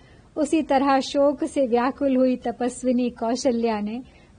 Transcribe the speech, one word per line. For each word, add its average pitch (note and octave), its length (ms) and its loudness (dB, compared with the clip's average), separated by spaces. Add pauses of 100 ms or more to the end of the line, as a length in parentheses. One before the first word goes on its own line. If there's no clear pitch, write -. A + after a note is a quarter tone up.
(380)
उसी D#4 240 0
तरह C4+ 380 2
शोक C#4+ 440 0
से C#4 240 0
व्याकुल B3+ 480 0
हुई B3+ 200 4
तपस्विनी A#3+ 760 -2
कौशल्या A#3 680 -2
ने G#3+ 220 -6 (380)